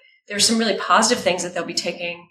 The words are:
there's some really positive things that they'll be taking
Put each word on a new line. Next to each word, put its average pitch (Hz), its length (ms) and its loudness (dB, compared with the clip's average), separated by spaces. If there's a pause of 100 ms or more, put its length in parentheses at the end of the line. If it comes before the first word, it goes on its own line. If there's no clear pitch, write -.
(280)
there's 202 200 0
some 226 100 2
really 220 200 0
positive 220 460 2
things 180 200 0
that 180 100 -8
they'll 170 120 -4
be 170 80 -8
taking 175 580 -6